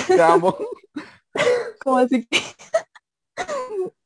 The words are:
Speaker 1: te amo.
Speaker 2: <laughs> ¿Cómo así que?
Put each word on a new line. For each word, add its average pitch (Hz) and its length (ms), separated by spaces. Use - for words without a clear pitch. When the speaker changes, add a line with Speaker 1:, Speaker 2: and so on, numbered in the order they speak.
Speaker 1:
te 170 100
amo. 170 340
Speaker 2:
<laughs> - 1200
¿Cómo 262 180
así 247 280
que? - 120